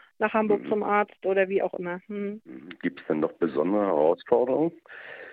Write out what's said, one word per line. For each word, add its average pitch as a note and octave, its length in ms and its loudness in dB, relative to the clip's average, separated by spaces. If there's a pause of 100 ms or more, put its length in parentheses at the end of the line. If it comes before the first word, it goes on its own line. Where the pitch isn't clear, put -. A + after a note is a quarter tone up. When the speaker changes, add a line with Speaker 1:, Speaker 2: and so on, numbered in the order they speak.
(180)
Speaker 1:
nach G#3+ 160 0
Hamburg G#3+ 300 2
Speaker 2:
Mhm. - 40 -10
Speaker 1:
zum G#3+ 140 0
Arzt G#3 420 0
oder F#3+ 240 2
wie G3 140 0
auch F3+ 100 -2
immer? F3+ 360 -8
Hm. G#3 340 -8 (400)
Speaker 2:
Gibt's - 260 -6
denn D#2 120 0
noch D#2 120 0
besondere E2+ 540 0
Herausforderungen? A#2+ 840 2 (600)